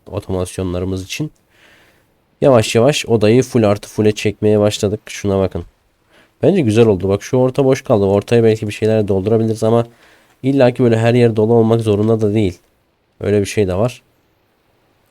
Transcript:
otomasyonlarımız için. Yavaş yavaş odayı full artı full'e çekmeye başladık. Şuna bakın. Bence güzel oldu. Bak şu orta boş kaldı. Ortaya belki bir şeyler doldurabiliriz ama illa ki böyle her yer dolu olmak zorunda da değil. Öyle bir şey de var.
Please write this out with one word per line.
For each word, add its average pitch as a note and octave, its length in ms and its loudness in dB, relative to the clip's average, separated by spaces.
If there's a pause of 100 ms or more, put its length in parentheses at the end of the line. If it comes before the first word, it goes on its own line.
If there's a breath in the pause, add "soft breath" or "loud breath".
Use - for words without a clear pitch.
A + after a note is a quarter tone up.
(120)
otomasyonlarımız F#2 920 -6
için. D3+ 280 -10 (1080 soft breath)
Yavaş B2+ 340 2
yavaş B2 300 0
odayı A2+ 380 2
full A#2 200 -2
artı G2+ 260 -2
full'e G#2+ 220 0
çekmeye G#2+ 480 -2
başladık. G#2 460 -2
Şuna G2 340 -4
bakın. F#2 240 -4 (760 soft breath)
Bence F3 200 2
güzel A2+ 260 2
oldu. F#2+ 220 0
Bak G2+ 140 -2
şu - 140 -4
orta B2+ 280 0
boş C3 160 0
kaldı. G#2 240 0
Ortaya G#2 380 0
belki G#2+ 240 0
bir G2+ 60 -8
şeyler A2 340 -2
doldurabiliriz A2 560 -2
ama A#2 240 0 (560 soft breath)
illa C3 280 2
ki B2+ 120 -2
böyle A2+ 140 2
her A#2 160 2
yer A#2+ 220 2
dolu A2 180 2
olmak A2+ 280 2
zorunda A2 400 0
da G#2 120 0
değil. G#2 260 -2 (600)
Öyle G2+ 220 -2
bir G2 40 -4
şey G#2 220 -2
de F2+ 80 -4
var. A#2 260 -4 (1080)